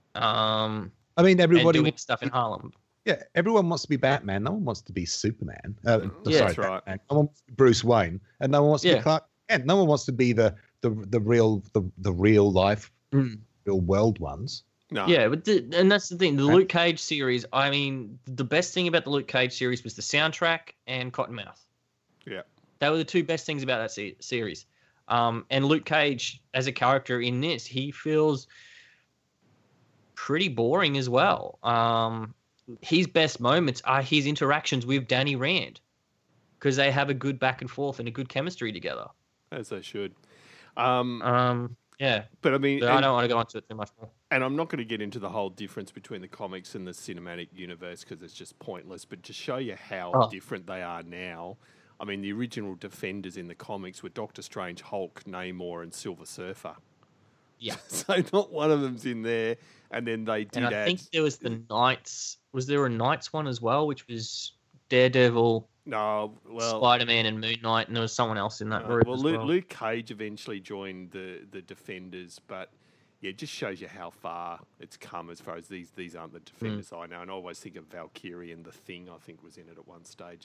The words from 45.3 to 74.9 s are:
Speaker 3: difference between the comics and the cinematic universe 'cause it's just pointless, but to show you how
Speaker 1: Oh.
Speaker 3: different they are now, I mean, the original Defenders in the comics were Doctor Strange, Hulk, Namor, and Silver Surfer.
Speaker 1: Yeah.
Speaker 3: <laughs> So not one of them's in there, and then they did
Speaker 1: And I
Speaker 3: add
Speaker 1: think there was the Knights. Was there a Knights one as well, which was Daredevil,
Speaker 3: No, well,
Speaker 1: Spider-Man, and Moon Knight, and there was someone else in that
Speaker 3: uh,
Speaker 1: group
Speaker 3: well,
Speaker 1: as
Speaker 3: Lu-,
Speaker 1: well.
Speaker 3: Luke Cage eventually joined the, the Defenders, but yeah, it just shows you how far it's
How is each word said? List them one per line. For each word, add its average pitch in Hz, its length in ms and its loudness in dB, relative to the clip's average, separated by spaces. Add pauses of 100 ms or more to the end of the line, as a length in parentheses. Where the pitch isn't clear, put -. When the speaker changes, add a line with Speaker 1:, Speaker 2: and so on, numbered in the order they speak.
Speaker 3:
difference 95 400 -14
between 101 320 -16
the 92 60 -16
comics 95 460 -14
and 95 120 -12
the 90 60 -12
cinematic 87 600 -14
universe 87 520 -16
'cause 82 180 -18
it's 85 100 -20
just - 260 -20
pointless, 90 460 -16
but 90 200 -20
to - 80 -20
show 131 260 -8
you 120 180 -10
how 90 380 -10
Speaker 1:
Oh. 123 160 2
Speaker 3:
different 95 360 -12
they 92 160 -10
are 85 200 -10
now, 87 560 -14 (420)
I - 40 -12
mean, 101 180 -8
the 101 100 -6
original 110 420 -8
Defenders 95 640 -12
in 90 120 -12
the 85 60 -16
comics 95 480 -14
were 95 60 -12
Doctor 113 340 -12
Strange, 90 380 -12
Hulk, 95 440 -10
Namor, 90 580 -10
and 85 100 -16
Silver 82 340 -12
Surfer. 90 500 -14 (800)
Speaker 1:
Yeah. 117 240 -10
Speaker 3:
<laughs> - 60 -20
So - 340 -2 (100)
not 196 180 2
one 156 220 0
of 147 80 2
them's 123 240 -4
in 120 180 -6
there, 113 340 -2 (340)
and 117 160 -6
then 113 180 -4
they 110 200 -2
did 101 120 -12
Speaker 1:
And 120 100 0
I 117 60 0
Speaker 3:
add 104 140 -2
Speaker 1:
think 180 260 -4
there 160 100 0
was 147 160 0
the 113 320 -6
Knights. - 680 0 (140)
Was 131 140 -6
there 143 200 2
a - 20 0
Knights 120 440 -2
one 156 140 -4
as 123 140 -6
well, 135 260 0
which 143 220 -6
was 113 440 -10 (360)
Daredevil, 120 800 6 (180)
Speaker 3:
No, 107 580 -4
well, 113 360 -4
Speaker 1:
Spider-Man, 120 460 4
and 110 140 -2
Moon 113 220 -4
Knight, 113 240 0
and 107 100 -8
there 117 60 0
was 110 100 -2
someone 113 260 0
else 104 220 -4
in 107 100 -8
that 110 140 -4
Speaker 3:
uh, 107 40 -8
Speaker 1:
group 117 180 4
Speaker 3:
well, 123 80 -2
Speaker 1:
as 131 80 -6
Speaker 3:
Lu-, 156 160 0
Speaker 1:
well. 113 80 -6
Speaker 3:
Luke 180 220 -2
Cage 113 420 -8
eventually 107 500 -12
joined 92 520 -12
the, 92 380 -14
the 98 120 -16
Defenders, 92 880 -16
but 92 220 -14 (500)
yeah, 95 100 -8
it 95 80 -12
just 151 140 -12
shows 98 280 -8
you 92 60 -14
how 90 240 -14
far 85 480 -10 (220)
it's 85 160 -20